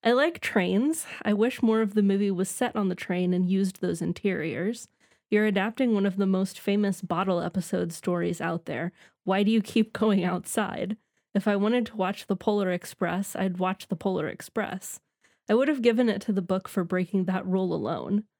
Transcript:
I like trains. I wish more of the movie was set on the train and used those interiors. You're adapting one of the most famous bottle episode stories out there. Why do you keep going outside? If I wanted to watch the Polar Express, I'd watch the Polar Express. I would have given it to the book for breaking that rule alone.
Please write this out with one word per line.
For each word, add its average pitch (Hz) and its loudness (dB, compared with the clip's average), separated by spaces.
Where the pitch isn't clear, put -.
I 226 4
like 302 2
trains. 208 0
I 214 2
wish 220 0
more 220 4
of 214 -2
the 214 4
movie 196 4
was 190 0
set - -4
on 202 0
the 180 0
train 180 0
and 180 2
used 190 0
those 170 -2
interiors. 175 -4
You're 208 4
adapting 220 2
one 202 2
of 185 0
the 196 2
most 190 0
famous 202 0
bottle 175 0
episode 175 -2
stories 175 -2
out 165 -4
there. 160 -6
Why 190 2
do 202 4
you 226 4
keep 220 2
going 196 2
outside? 180 -4
If 202 2
I 208 2
wanted 220 2
to - -14
watch 196 -4
the 196 0
Polar 202 0
Express, 180 -4
I'd 185 -2
watch 185 -2
the 185 -2
Polar 175 -2
Express. - -8
I 214 4
would 262 4
have 277 0
given 233 4
it 202 0
to 220 -2
the 190 2
book 190 -2
for 190 -2
breaking 185 0
that 185 -2
rule 185 0
alone. 202 -2